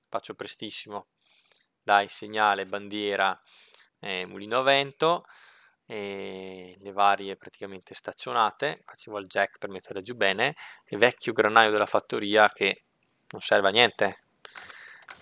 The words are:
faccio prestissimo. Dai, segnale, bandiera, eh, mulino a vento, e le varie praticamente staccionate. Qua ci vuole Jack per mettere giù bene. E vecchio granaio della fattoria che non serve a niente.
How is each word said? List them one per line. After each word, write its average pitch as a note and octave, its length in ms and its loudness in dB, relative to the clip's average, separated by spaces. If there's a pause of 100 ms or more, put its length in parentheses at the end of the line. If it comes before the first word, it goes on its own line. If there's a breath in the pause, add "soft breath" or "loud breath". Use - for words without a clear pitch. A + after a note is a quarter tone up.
faccio G#2 260 -10
prestissimo. G2+ 720 -14 (760)
Dai, G2+ 260 4
segnale, G#2 600 0
bandiera, G2+ 760 -2 (560 soft breath)
eh, F#2 300 -8
mulino G2+ 320 -4
a - 20 -2
vento, C#3 640 0 (640 soft breath)
e F#2+ 920 -12
le G2 120 -16
varie G2 440 0
praticamente F#2+ 600 -18
staccionate. A2+ 920 -4
Qua - 80 -20
ci - 160 -20
vuole G2+ 160 -10
Jack G2 320 -2
per G#2 140 -10
mettere F#2+ 320 -12
giù A#2 100 -12
bene. G#2+ 420 0 (300 loud breath)
E - 100 -10
vecchio A#2 380 2
granaio A2 380 4
della G#2 160 2
fattoria G#2+ 640 2
che G2 320 -2 (460)
non G2+ 120 -12
serve G2+ 280 4
a - 20 -2
niente. G#2 540 2 (960 loud breath)